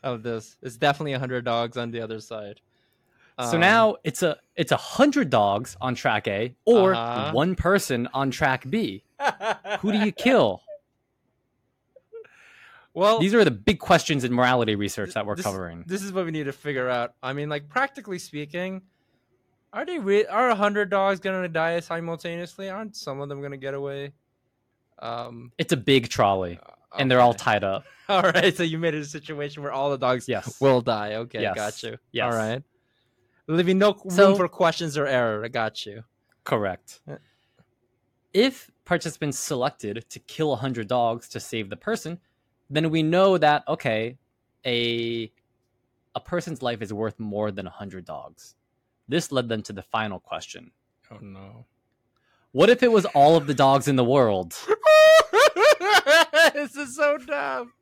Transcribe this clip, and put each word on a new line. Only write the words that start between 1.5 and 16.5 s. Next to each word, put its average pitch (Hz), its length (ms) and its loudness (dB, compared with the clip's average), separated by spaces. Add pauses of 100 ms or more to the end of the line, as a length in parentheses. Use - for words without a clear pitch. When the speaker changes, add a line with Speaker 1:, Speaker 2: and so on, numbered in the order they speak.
Speaker 1:
on 120 140 -6
the 117 100 -8
other 110 180 -10
side. 107 400 -14 (800)
Speaker 2:
So 120 160 -2
Speaker 1:
Um, 165 40 0
Speaker 2:
now 214 440 4
it's - 200 -4
a, 160 140 0 (180)
it's - 160 -2
a 131 60 2
hundred 269 520 2
dogs 104 500 0
on 127 160 -4
track 113 320 -2
A 110 280 -4 (100)
or 196 300 6
Speaker 1:
Uh-huh. 120 380 -4
Speaker 2:
one 165 220 0
person 151 580 0
on 135 180 -2
track 131 380 -2
B. 139 340 -4 (160)
Speaker 1:
<laughs> 214 600 -4
Speaker 2:
Who 208 120 -2
do 214 80 0
you 214 120 0
kill? 170 500 2 (2250)
Speaker 1:
Well, 208 260 2
Speaker 2:
These 196 160 2
are 226 100 8
the 147 60 4
big 110 260 0
questions 156 460 2
in 123 100 -2
morality 123 420 2
research 101 380 -6
that 104 140 -4
we're 104 80 -4
Speaker 1:
this, 92 100 -8
Speaker 2:
covering. 87 400 -6
Speaker 1:
this 190 180 -8
is 196 80 -12
what 185 140 -4
we 165 60 -6
need 151 140 -6
to 139 80 -6